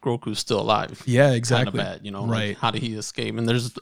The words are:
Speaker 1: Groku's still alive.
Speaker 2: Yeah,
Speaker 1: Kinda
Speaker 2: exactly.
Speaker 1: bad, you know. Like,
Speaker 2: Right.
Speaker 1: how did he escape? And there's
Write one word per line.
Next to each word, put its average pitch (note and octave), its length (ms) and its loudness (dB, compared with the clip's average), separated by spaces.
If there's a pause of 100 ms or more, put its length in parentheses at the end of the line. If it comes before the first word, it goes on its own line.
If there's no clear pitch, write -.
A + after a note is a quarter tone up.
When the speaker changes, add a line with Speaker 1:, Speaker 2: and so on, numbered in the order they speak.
Speaker 1:
Groku's A#2+ 380 -2
still A2 220 0
alive. G#2+ 440 0
Speaker 2:
Yeah, B2+ 200 6
Speaker 1:
Kinda C3+ 100 6
Speaker 2:
exactly. A#2 420 2
Speaker 1:
bad, F#2+ 260 -4
you G2+ 80 -10
know. G2 120 -8
Like, A#2 80 -2
Speaker 2:
Right. G#2+ 260 -2
Speaker 1:
how A#2 140 0
did G#2+ 100 -4
he A2+ 120 -4
escape? A2 440 -6
And A#2 120 0
there's A#2+ 220 0 (100)